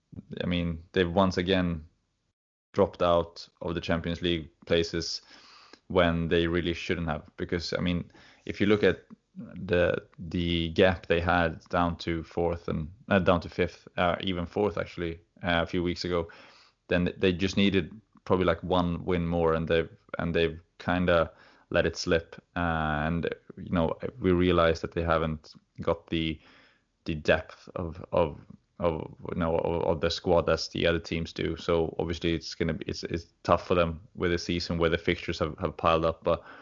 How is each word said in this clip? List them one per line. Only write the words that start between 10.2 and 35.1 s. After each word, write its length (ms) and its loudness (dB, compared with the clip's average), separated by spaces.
the 400 0
gap 380 4
they 120 2
had 500 0
down 280 0
to 260 -4
fourth 440 -4
and, 200 -4
uh, 100 4
down 220 4
to 80 -10
fifth, 380 -4
uh, 240 2
even 240 -4
fourth 320 -2
actually, 420 -6
uh, 180 2
a 40 0
few 180 -2
weeks 220 -4
ago, 220 -2
then 180 2
th-, 140 -4
they 140 4
just 240 -2
needed 340 2
probably, 220 2
like, 180 0
one 420 0
win 220 0
more, 260 2
and 140 -2
they've, 220 0
and 140 -2
they've 260 0
kinda 520 2
let 160 2
it 120 -4
slip. 380 -2
Uh, 500 0
and, 240 -2
you 140 -12
know, 240 0
we 120 4
realized 500 4
that 120 -8
they 100 -2
haven't 500 -2
got 260 -4
the, 320 -2
the 100 -2
depth 600 0
of, 360 -8
of, 280 0
of, 320 -2
you 60 -4
know, 180 0
of, 260 0
of 180 0
the 100 2
squad 380 2
as 200 0
the 160 -2
other 140 2
teams 340 -6
do. 240 -4
So 400 0
obviously 380 -2
it's 180 -6
gonna 200 -2
be, 140 -8
it's, 160 -6
it's 220 -6
tough 220 4
for 80 0
them 260 2
with 180 0
a 40 2
season 400 -4
where 140 2
the 60 2
fixtures 420 -4